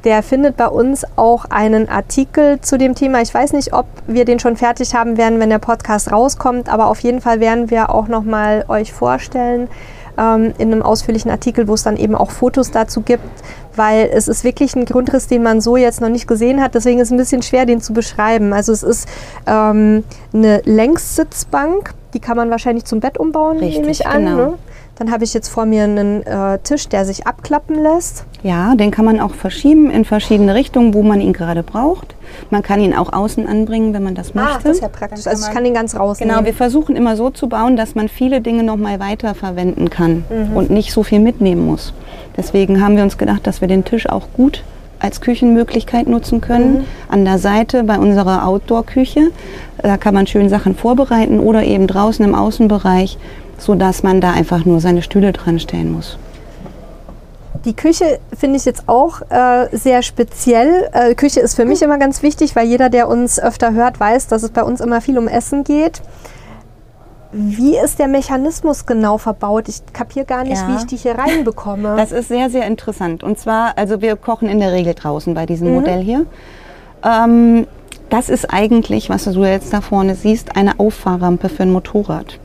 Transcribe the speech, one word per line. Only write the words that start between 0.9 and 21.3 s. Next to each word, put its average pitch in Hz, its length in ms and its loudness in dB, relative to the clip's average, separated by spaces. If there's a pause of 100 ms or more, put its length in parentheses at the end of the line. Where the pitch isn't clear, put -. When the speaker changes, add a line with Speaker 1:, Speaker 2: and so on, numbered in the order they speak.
Speaker 1:
auch 233 280 2
einen 220 440 0
Artikel 277 720 0
zu - 160 -2
dem 254 180 2
Thema. 262 260 0
Ich - 120 -4
weiß 254 180 2
nicht, 285 220 -2
ob - 140 0 (180)
wir 240 180 2
den 240 160 2
schon 233 160 0
fertig 240 400 -2
haben 233 220 0
werden, 226 240 2
wenn 220 80 2
der 214 100 2
Podcast 214 540 -2
rauskommt, 247 580 0
aber 220 160 2
auf 214 140 0
jeden 247 180 0
Fall 226 220 0
werden 226 300 0
wir 226 180 0
auch 214 180 0
noch 220 160 -2
mal 214 460 0
euch 214 240 -2
vorstellen, 247 760 -2 (500)
ähm, 226 420 2
in 220 120 0
einem 220 100 2
ausführlichen 220 480 -2
Artikel, 226 380 -2
wo 214 60 0
es 214 100 -2
dann 214 140 -2
eben 214 180 0
auch - 160 -2
Fotos 254 400 0
dazu - 300 -2
gibt, 240 220 0 (520)
weil 214 380 2
es - 160 0
ist - 160 -4
wirklich 262 320 0
ein 247 80 0
Grundriss, 254 420 0
den 233 160 2
man 220 160 2
so 233 160 2
jetzt 247 240 2
noch 226 100 0
nicht 233 180 -2
gesehen 240 360 2
hat. 254 120 -2
Deswegen 240 260 2
ist 233 60 2
es 233 40 -2
ein 247 60 2
bisschen 247 240 0
schwer, 254 240 2
den 233 160 2
zu - 100 -10
beschreiben. 214 640 0
Also 208 180 0
es 214 120 0
ist, - 260 -2 (360)
ähm, 214 600 2 (280)
eine 220 300 4
Längssitzbank, 302 1300 0 (200)